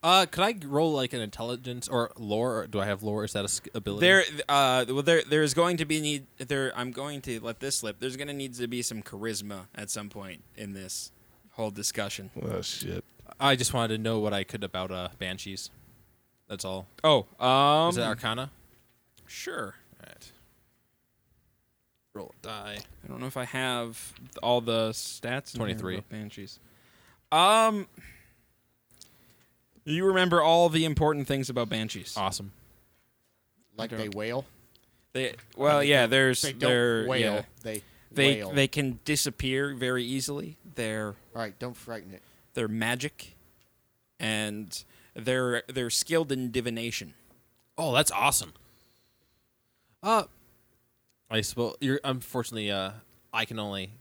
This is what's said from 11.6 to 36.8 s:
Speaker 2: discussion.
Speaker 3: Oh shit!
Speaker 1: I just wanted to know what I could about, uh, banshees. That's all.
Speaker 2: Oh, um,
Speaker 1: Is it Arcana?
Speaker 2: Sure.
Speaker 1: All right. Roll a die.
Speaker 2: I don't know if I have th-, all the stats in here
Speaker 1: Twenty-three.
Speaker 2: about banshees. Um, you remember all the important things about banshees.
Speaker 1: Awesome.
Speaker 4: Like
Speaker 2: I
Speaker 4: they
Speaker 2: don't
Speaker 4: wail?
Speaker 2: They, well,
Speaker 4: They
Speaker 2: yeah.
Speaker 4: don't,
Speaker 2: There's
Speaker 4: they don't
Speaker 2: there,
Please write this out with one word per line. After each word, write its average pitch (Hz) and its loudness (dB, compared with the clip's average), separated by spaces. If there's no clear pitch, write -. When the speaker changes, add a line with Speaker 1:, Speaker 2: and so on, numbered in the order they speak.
Speaker 2:
discussion. 101 -6
Speaker 3:
Oh 92 -4
shit! 90 -6
Speaker 1:
I 135 4
just 120 -2
wanted 113 0
to 110 -4
know 113 0
what 107 0
I 98 0
could 101 -8
about, 92 -6
uh, 90 -6
banshees. 95 -8
That's 101 -8
all. 95 -8
Speaker 2:
Oh, 147 6
um, 143 6
Speaker 1:
Is 175 -2
it 120 0
Arcana? 113 -2
Speaker 2:
Sure. - -10
Speaker 1:
All - -20
right. - -20
Roll 101 -12
a - -20
die. 104 -10
Speaker 2:
I - -14
don't 127 -10
know 127 -6
if 135 -8
I 123 -4
have 120 -6
th-, - -18
all 120 4
the 113 2
stats - -8
in 120 -10
here 110 0
Speaker 1:
Twenty-three. 92 -4
Speaker 2:
about 107 -10
banshees. 104 -14
Um, 208 6
you 165 0
remember 180 6
all 170 8
the 160 4
important 151 2
things 135 0
about 120 -2
banshees. 110 -6
Speaker 1:
Awesome. 98 -2
Speaker 4:
Like 113 -6
Speaker 2:
I - -6
Speaker 4:
they 110 -4
Speaker 2:
don't 101 -8
Speaker 4:
wail? 117 -4
Speaker 2:
They, 127 -2
well, 147 4
Speaker 4:
They 143 4
Speaker 2:
yeah. 143 8
Speaker 4:
don't, 113 6
Speaker 2:
There's 131 6
Speaker 4:
they 143 0
don't 123 -12
Speaker 2:
there, 120 4